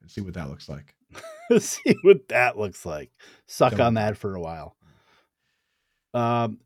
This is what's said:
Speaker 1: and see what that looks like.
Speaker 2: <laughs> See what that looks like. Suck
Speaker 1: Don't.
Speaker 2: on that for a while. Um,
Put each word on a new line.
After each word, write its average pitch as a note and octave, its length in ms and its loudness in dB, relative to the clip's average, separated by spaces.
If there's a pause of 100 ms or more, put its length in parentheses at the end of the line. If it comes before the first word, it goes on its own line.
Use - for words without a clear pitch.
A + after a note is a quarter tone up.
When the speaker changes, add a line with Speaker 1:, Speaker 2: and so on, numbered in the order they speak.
Speaker 1:
and F2 100 -20
see - 100 -12
what F#2 140 -10
that E2 160 -10
looks - 180 -18
like. - 260 -16 (560)
Speaker 2:
<laughs> A#3 80 6
See - 440 0
what F#3 260 6
that A#2+ 300 0
looks G2+ 280 -8
like. D2+ 240 -10 (360)
Suck B2+ 260 2
Speaker 1:
Don't. G#2 80 0
Speaker 2:
on A#2 140 2
that G#2+ 220 -2
for G2+ 180 -10
a F#2 60 -10
while. D#2+ 360 -12 (1400)
Um, A#2 500 -2